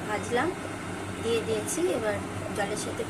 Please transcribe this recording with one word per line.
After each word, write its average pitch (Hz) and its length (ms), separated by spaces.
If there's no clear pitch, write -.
ভাজলাম 233 440
দিয়ে - 240
দিয়েছি। 220 340
এবার 247 340
জলের 202 200
সাথে - 340